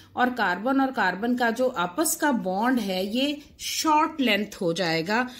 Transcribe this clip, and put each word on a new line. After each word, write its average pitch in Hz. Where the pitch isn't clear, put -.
और 247
कार्बन 226
और 269
कार्बन 220
का 240
जो 247
आपस 247
का 294
बॉन्ड 214
है, 196
ये 285
शॉर्ट 311
लेंथ 208
हो 170
जाएगा, 180